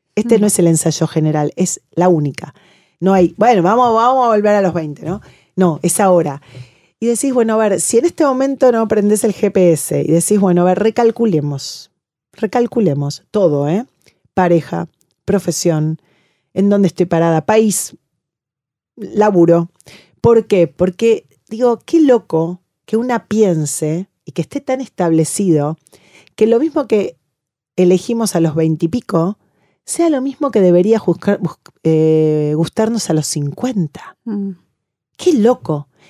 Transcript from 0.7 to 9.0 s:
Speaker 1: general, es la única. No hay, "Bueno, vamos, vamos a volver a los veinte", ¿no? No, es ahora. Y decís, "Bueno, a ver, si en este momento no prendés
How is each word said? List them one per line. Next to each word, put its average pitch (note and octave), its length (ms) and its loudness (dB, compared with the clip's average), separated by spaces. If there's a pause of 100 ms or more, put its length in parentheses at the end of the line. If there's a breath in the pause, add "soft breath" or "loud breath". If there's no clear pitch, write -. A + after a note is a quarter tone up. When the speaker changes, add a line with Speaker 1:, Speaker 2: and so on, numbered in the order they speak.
Speaker 1:
general, D3+ 500 -2
es - 240 -4 (100)
la F3 180 2
única. D3 460 -2 (460 soft breath)
No F#3 120 0
hay, F#3 240 2
"Bueno, G#3+ 260 4
vamos, A#3 320 2
vamos B3 300 2
a A#3 40 2
volver G#3 260 2
a G3+ 80 2
los F3+ 120 0
veinte", D#3 300 -8
¿no? F#3 160 -6 (360 soft breath)
No, F3 260 0
es - 180 -2
ahora. E3+ 400 2 (600 loud breath)
Y A3+ 60 -4
decís, A#3+ 280 -2
"Bueno, A3+ 200 0
a A3+ 140 0
ver, G3 120 -2
si - 180 -2
en B3+ 60 2
este E4+ 200 -2
momento C4 480 0
no A3+ 160 -2
prendés G#3 360 2